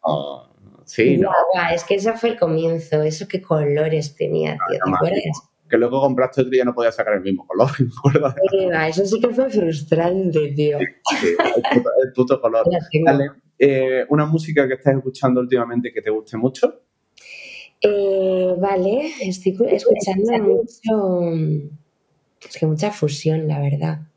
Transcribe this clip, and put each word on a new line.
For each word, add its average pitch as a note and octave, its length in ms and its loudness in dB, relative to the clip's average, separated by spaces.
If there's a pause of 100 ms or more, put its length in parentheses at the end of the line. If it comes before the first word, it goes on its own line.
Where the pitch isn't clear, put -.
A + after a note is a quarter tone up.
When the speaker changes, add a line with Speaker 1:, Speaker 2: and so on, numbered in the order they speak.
Speaker 1:
Oh, C#2+ 460 -4 (360)
sí, - 340 2
¿no? F#3+ 100 2
Speaker 2:
Guau, - 140 2 (120)
guau, E3+ 200 0
es E3+ 100 -6
que G#3 120 0
ese G3+ 180 -2
fue A3+ 160 -2
el A#3 80 -6
comienzo, D#3+ 640 0
eso D#3 260 -4
qué F#3 140 -6
colores D3+ 720 0
tenía, D#2 380 -2
tío, - 160 -8
¿te F2 100 -2
Speaker 1:
La F#2 120 -4
Mark F#2 60 0 (100)
Speaker 2:
acuerdas? F3+ 180 0
Speaker 1:
uno. - 240 -8 (200)
Que A#2+ 80 0
luego B2 240 2
compraste C3 400 0
otro B2+ 140 0
y - 40 4
ya B2+ 60 2
no B2 100 -2
podía A#2 160 2
sacar G#2+ 240 -2
el F#2+ 60 0
mismo F#2+ 260 -4
color, A2 280 2
<laughs> - 60 -12
me A#2+ 80 2 (100)
acuerdo. C#3+ 360 2 (160)
Speaker 2:
Sí, F#3+ 160 2
va, D#3+ 220 0
eso E3+ 160 0
sí G#3+ 160 -2
que A#3+ 80 2
fue B3+ 220 0
frustrante, E3 1040 0
tío. D3 220 0
Speaker 1:
Sí, - 80 -2 (340)
sí, - 60 0 (300)
el F#4 60 2 (120)
puto, B3 160 2 (160)
el - 80 -8
puto B2+ 260 2
color. A2+ 300 0
Speaker 2:
Ya C#3 80 0 (120)
tengo. D#3 160 2
Speaker 1:
Dale, C#3 240 2 (280)
eh, C3 500 2
¿una D3+ 160 4
música D#3 420 2
que C3 80 -2
estés C3+ 220 2
escuchando B2+ 440 0
últimamente A#2+ 520 -2
que A2 80 -4
te G#2+ 80 -6
guste A2 300 -4
mucho? C3 420 -2 (1040)
Speaker 2:
Eh, F#3+ 760 0
vale, G3 520 0 (100)
estoy F#3 360 -4
cu-, A#3 120 2
escuchando G3+ 640 2 (100)
mucho, G3 920 0 (1160)
es - 100 -18
que D#3+ 80 0
mucha D#3 240 0
fusión, D#3 560 -2
la D3 140 -2
verdad. D3+ 400 -2 (160)